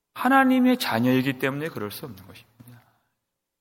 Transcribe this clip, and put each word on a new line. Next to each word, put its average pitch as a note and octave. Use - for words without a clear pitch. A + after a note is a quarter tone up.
하나님의 B3+
자녀이기 B2+
때문에 C#3+
그럴 G#2
수 -
없는 F#2+
것입니다. -